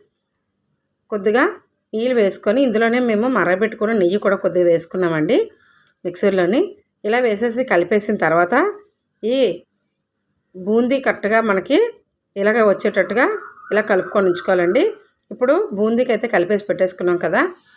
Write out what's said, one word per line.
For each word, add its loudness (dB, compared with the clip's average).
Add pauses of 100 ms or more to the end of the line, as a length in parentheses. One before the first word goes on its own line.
(1120)
కొద్దిగా 0 (500)
నీళ్ళు -2
వేసుకొని 0
ఇందులోనే 2
మేము 0 (100)
మరగబెట్టుకున్న 0
నెయ్యి 2
కూడా 0
కొద్దిగా 2
వేసుకున్నామండి 0 (680)
మిక్సర్లోని. 0 (420)
ఇలా 0
వేసేసి -2
కలిపేసిన 0 (100)
తర్వాత 2 (720)
ఈ -2 (1200)
బూందీ 0
కరెక్ట్గా -2
మనకి 0 (580)
ఇలాగ 0
వచ్చేటట్టుగా 0 (460)
ఇలా 0
కలుపుకొని 0
ఉంచుకోవాలండి. 0 (480)
ఇప్పుడు 0 (240)
బూందీకి 0
అయితే -4
కలిపేసి 0
పెట్టేసుకున్నాం -2
కదా, 0 (360)